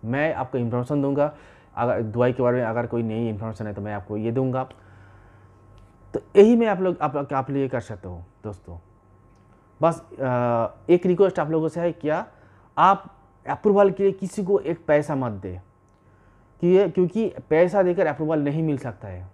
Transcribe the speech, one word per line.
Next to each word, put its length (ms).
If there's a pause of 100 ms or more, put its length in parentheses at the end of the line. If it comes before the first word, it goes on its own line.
मैं 300
आपको 240
इन्फॉर्मेशन 440
दूंगा, 320 (420)
अगर 260
दुबई 300
के 100
बारे 140
में 80
अगर 220
कोई 160
नई 260
इन्फॉर्मेशन 380
है 80
तो 80
मैं 120
आपको 220
ये 160
दूंगा। 360 (1500)
तो 60 (160)
यही 200
मैं 100
आप 140
लोग, 220
आप, 300
आप 180
लोग 80
ये 100
कर 120
सकते 280
हो 140 (220)
दोस्तों। 340 (1040)
बस, 300
अ, 0 (760)
एक 160
रिक्वेस्ट 320
आप 120
लोगों 180
से 120
है, 120
क्या 340 (520)
आप 360 (340)
अप्रूवल 420
के 120
लिए 100
किसी 320
को 140
एक 280
पैसा 280
मत 180
दे, 280 (1000)
कि 60
ये, 220
क्योंकि 460 (160)
पैसा 320
देकर 240
अप्रूवल 340
नहीं 220
मिल 160
सकता 300
है। 260